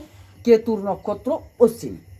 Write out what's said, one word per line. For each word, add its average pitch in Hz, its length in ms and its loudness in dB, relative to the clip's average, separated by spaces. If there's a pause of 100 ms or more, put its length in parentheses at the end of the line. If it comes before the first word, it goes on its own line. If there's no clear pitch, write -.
(440)
কেতুর 226 340 4 (100)
নক্ষত্র 208 420 -6 (340)
অশ্বিনী। 110 360 -2 (200)